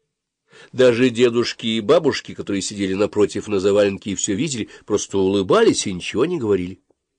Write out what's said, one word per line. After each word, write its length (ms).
Даже 380
дедушки 560
и 140
бабушки, 540
которые 280
сидели 320
напротив 540
на 120
заваленке 500
и 40
все 200
видели, 340
просто 320
улыбались 680
и 60
ничего 320
не 140
говорили. 420